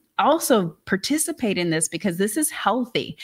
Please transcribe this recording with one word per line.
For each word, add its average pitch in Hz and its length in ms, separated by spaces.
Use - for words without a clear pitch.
also 220 520
participate 233 720
in 175 140
this, 160 180
because 170 280
this 202 200
is 311 120
healthy, - 760